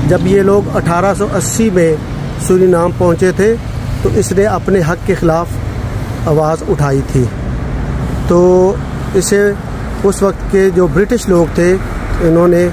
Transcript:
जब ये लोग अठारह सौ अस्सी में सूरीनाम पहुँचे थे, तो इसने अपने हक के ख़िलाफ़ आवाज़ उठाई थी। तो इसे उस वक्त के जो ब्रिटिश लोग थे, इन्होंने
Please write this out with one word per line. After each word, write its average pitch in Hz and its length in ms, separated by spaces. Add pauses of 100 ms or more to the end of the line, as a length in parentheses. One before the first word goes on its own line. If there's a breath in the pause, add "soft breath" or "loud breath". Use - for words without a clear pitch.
जब 175 180
ये 196 160
लोग 196 260
अठारह 180 460
सौ 202 120
अस्सी 220 440
में 165 280 (500)
सूरीनाम 180 440
पहुँचे 180 400
थे, 208 240 (460)
तो - 80
इसने 196 340
अपने 196 360
हक 165 260
के 185 80
ख़िलाफ़ 165 340 (800)
आवाज़ 156 360
उठाई 143 360
थी। 135 240 (1040)
तो 180 460 (420)
इसे 202 380 (500)
उस 196 180
वक्त 196 160
के 190 320
जो 180 180
ब्रिटिश 202 400
लोग 175 200 (100)
थे, 175 140 (560)
इन्होंने 175 440